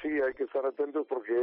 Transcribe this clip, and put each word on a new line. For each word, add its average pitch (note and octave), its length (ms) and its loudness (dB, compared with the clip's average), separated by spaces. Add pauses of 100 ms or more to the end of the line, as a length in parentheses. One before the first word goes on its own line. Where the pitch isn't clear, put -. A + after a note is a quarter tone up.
sí, D3+ 60 -2
hay C#3 260 2
que - 100 -2
estar C3+ 220 -2
atentos C#3+ 420 0
porque A#2 240 -2 (100)